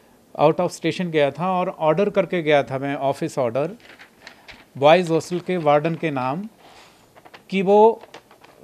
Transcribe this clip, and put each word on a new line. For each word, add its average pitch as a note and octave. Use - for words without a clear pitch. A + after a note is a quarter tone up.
out D#3+
of F3+
station E3+
गया D3
था F3+
और F#3
ऑर्डर D#3+
करके F#3
गया D3
था C3+
मैं, C#3
ऑफिस C#3
ऑर्डर, C3
बॉयज़ D#3+
हॉस्टल E3
के F3+
वार्डन D3+
के D#3+
नाम, C#3
कि F#3+
वो G#3